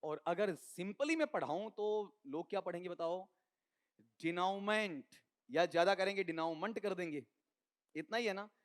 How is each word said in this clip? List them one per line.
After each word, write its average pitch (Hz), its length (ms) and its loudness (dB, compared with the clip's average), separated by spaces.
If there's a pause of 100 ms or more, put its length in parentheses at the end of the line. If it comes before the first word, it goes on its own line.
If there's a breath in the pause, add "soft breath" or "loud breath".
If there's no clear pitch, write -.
और 151 240 -4
अगर 175 260 2 (140)
सिंपली 233 480 -2
मैं 320 120 2
पढ़ाऊं 180 440 -2
तो 208 160 -2 (400)
लोग 151 220 -4
क्या 196 120 0
पढ़ेंगे 180 280 -6
बताओ? 175 380 -2 (920)
डिनाउमेंट, 190 960 0 (340)
या 151 180 4
ज्यादा 170 280 6
करेंगे 190 280 0
डिनाउमेंट 165 560 -2
कर 208 160 -2
देंगे, 160 280 -6 (720)
इतना 160 220 -4
ही 240 80 2
है 208 80 2
ना। 196 160 -6 (160)